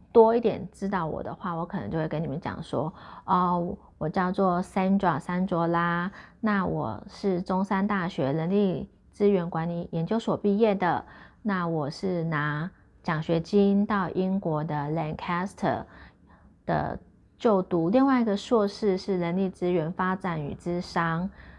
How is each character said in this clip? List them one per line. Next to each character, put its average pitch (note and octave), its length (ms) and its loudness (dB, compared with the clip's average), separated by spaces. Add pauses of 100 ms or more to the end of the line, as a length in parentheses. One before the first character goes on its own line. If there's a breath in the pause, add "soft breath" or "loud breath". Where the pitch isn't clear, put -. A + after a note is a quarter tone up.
(140)
多 A3+ 220 8
一 A#3+ 40 2
点 F#3+ 320 0
知 - 160 -8
道 F3+ 200 -2
我 - 160 -6
的 A#2+ 100 -8
话， F3 200 -8
我 E3 120 -4
可 F3 140 -6
能 G#2 100 -6
就 D#3 80 -4
会 D#3+ 100 -2
跟 D#3 140 -4
你 D#3+ 60 -4
们 C#3+ 120 -6
讲 A#2 220 -8
说， C#3+ 320 -4 (320 loud breath)
哦， F3+ 500 0 (220 loud breath)
我 D#3 100 -4
叫 F#3 240 0
做 F#3 300 2
Sandra F#3+ 580 2
山 F3+ 280 -2
卓 E3+ 200 0
拉， E3+ 420 0 (320 loud breath)
那 G3+ 240 2
我 D3+ 440 -4
是 F#3 320 -2
中 F#3+ 220 0
山 G3 220 0
大 G3 220 0
学 C#3 240 -2
人 D#3+ 180 -2
力 F#3+ 400 2 (220)
资 G3+ 180 2
源 F3 200 2
管 E3 180 -2
理 E3+ 240 -6
研 E3 140 0
究 A3 140 0
所 F#3+ 180 0
毕 G3+ 200 2
业 G#3+ 180 4
的， F3 280 0 (380 loud breath)
那 F#3 260 -2
我 E3 220 0
是 F3 360 -4
拿 D3+ 440 -2 (340 soft breath)
奖 D#3 180 -2
学 E3+ 180 0
金 G3+ 460 4
到 G3 240 0
英 F#3 300 0
国 D#3 240 -2
的 D#3+ 100 -4
Lancaster D#3 1080 -2 (840 loud breath)
的 D3+ 320 -2 (400)
就 G3+ 240 4
读， F3 300 0
另 C4 120 6
外 C4 160 4
一 A#3 60 2
个 G3 100 2
硕 G#3 320 2
士 G3+ 300 0
是 F#3+ 220 -2
人 E3+ 180 0
力 F#3+ 100 0
资 F3+ 240 -2
源 E3+ 220 0
发 F#3 220 0
展 E3+ 260 -4
与 C#3+ 140 -6
咨 F3 260 -4
商， E3+ 480 -2 (300 loud breath)